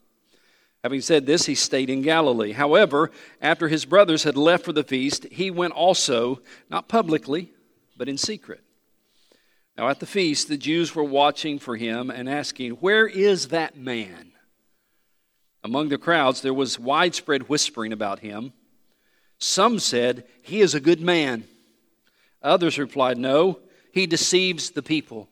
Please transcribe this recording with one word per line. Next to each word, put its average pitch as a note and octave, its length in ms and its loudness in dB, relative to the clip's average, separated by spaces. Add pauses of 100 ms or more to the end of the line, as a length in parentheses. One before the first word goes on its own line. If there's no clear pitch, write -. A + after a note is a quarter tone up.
(840)
Having C3 180 -6
said D3 240 2
this, E3 220 2
he C#3+ 80 -2
stayed C3 340 -2
in C3+ 120 -2
Galilee. C3+ 500 0
However, D3 580 2 (320)
after D#3+ 260 0
his D3 180 -2
brothers E3 380 6
had C#3 140 0
left E3 280 4
for E3+ 80 -6
the D3 100 0
feast, C3+ 480 -4
he F#3 180 -4
went F3 240 -4
also, C3+ 680 2 (280)
not - 180 -6
publicly, E3 640 -2 (460)
but B2 120 -8
in C#3 80 -6
secret. F3+ 440 -8 (1160)
Now A#2 100 -2
at C#3 120 -2
the - 60 -12
feast, E3+ 420 -2
the D3+ 100 -6
Jews D#3 360 -2
were D#3+ 100 -2
watching C#3+ 540 0
for A#2+ 200 -8
him A#2 340 -6
and B2 180 -10
asking, C3 420 -8
"Where G#3 360 2
is F#3+ 400 2
that D#3 300 -4
man?" A#2 560 -10 (1300)
Among C3+ 260 -4
the C#3+ 80 -2
crowds, C#3+ 440 2
there C3 120 -2
was C3 240 -2
widespread C#3+ 720 -2
whispering A2+ 440 -2
about G2+ 260 -6
him. G#2+ 320 -12 (880)
Some G#3+ 400 2
said, B2 460 -2 (160)
"He F#3+ 180 -6
is E3+ 160 6
a D3 60 0
good D#3+ 200 4
man." D3 460 0 (960)
Others D#3+ 340 2
replied, B2+ 400 -2
"No, D3 420 2 (340)
he F#3+ 120 2
deceives F3 680 0
the C#3+ 120 -6
people." B2+ 480 -6